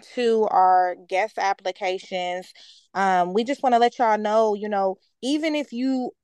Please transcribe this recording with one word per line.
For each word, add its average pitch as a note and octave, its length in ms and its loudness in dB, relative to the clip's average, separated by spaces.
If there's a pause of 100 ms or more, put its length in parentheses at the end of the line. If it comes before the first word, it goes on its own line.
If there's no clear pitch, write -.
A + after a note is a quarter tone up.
(160)
to A3+ 360 2
our F#3 440 4 (120)
guest F#3+ 300 -2
applications, F#3 1120 -6 (420)
um, F#3 400 0
we A3+ 120 0
just C4 180 -6
wanna A#3+ 160 4
let A#3+ 180 2
y'all A3 200 2
know, G#3+ 380 0
you G#3 120 -8
know, G3 300 -2 (240)
even D4+ 340 -2
if D4 180 -6
you B3+ 380 -4 (120)